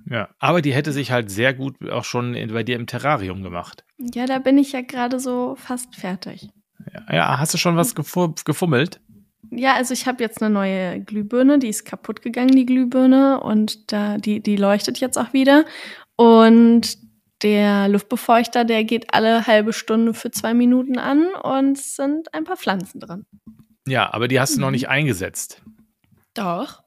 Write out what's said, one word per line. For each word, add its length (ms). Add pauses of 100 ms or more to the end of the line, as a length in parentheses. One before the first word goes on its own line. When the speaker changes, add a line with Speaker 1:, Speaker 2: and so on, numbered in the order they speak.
Speaker 1:
Ja, 200 (100)
aber 240
die 100
hätte 180
sich 200
halt 180
sehr 240
gut 380
auch 120
schon 300
in, 180
bei 120
dir 140
im 100
Terrarium 560
gemacht. 420 (140)
Speaker 2:
Ja, 260
da 140
bin 180
ich 140
ja 100
gerade 380
so 360
fast 400
fertig. 540 (420)
Speaker 1:
Ja, 240
ja, 240
hast 140
du 60
schon 160
was 200
gefu-, 380 (100)
gefummelt? 580 (500)
Speaker 2:
Ja, 240
also 180
ich 140
hab 140
jetzt 200
eine 120
neue 480
Glühbirne, 580
die 100
ist 160
kaputt 360
gegangen, 340
die 100
Glühbirne, 760
und 500
da, 260
die, 240
die 160
leuchtet 420
jetzt 180
auch 160
wieder. 320 (500)
Und 840 (440)
der 460
Luftbefeuchter, 800
der 180
geht 300
alle 340
halbe 260
Stunde 400
für 160
zwei 240
Minuten 440
an 280 (160)
und 360
es 180
sind 380
ein 100
paar 140
Pflanzen 420
drin. 260 (600)
Speaker 1:
Ja, 260
aber 140
die 120
hast 160
du 40
noch 80
Speaker 2:
Mhm. 60
Speaker 1:
nicht 160
eingesetzt. 720 (720)
Speaker 2:
Doch. 540